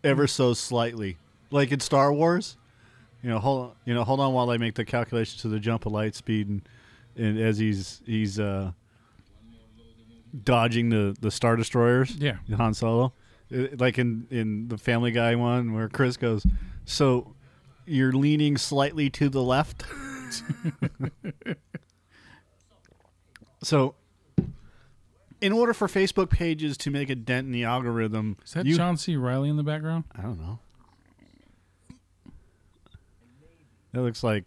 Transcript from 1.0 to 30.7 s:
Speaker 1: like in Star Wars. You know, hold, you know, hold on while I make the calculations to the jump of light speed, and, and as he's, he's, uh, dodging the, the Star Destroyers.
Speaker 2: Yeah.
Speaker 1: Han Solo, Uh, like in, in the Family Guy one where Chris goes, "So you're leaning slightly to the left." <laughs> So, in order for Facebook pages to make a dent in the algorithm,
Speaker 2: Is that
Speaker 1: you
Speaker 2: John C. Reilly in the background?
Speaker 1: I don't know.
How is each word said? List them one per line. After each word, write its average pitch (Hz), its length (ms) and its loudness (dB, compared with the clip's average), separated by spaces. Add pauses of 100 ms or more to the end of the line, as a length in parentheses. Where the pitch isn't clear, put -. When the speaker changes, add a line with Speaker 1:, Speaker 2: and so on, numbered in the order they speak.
Speaker 1:
like 143 220 2
in 139 80 -2
Star 143 320 4
Wars. 170 440 0 (640)
You 123 100 -4
know, 110 100 0
hold, 123 320 -2 (120)
you 120 100 0
know, 120 100 2
hold 135 160 0
on 135 120 2
while 123 180 2
I 117 80 2
make 113 180 -2
the 113 80 -4
calculations 117 580 -4
to 117 60 -4
the 107 100 -2
jump 113 280 -2
of 107 60 -4
light 107 220 -2
speed, 107 340 -2
and, 101 140 -4 (540)
and 110 240 0
as 110 180 2
he's, 104 480 -2
he's, 107 320 -2
uh, 98 320 -2 (1700)
dodging 117 460 4
the, 104 300 2
the 110 120 0
Star 117 240 2
Destroyers. 120 580 2
Speaker 2:
Yeah. 143 220 -4 (200)
Speaker 1:
Han 110 180 2
Solo, 117 380 2 (400)
Uh, 127 160 -2 (100)
like 123 200 2
in, 117 320 -2
in 110 380 -2
the 117 100 -6
Family 120 320 0
Guy 117 240 2
one 120 380 0
where 110 160 -2
Chris 123 300 0
goes, 110 280 0 (380)
"So 127 500 2 (520)
you're 131 260 2
leaning 147 460 4
slightly 143 520 0
to 147 200 0
the 135 120 0
left." 127 460 0
<laughs> - 60 -12 (3750)
So, 139 320 2 (1500)
in 196 120 2
order 233 220 4
for 202 140 0
Facebook 190 420 2
pages 156 480 0
to 147 120 -4
make 143 200 -2
a 131 40 -2
dent 127 320 -2
in 127 60 -6
the 120 120 -2
algorithm, 113 800 -2
Speaker 2:
Is - 80 -20
that 160 140 -2
Speaker 1:
you 160 100 4
Speaker 2:
John 175 200 2
C. 160 200 -2
Reilly 131 320 0
in 151 80 0
the 151 80 0
background? 156 400 -4 (120)
Speaker 1:
I 90 60 -10
don't 98 160 -8
know. 95 200 -10 (3250)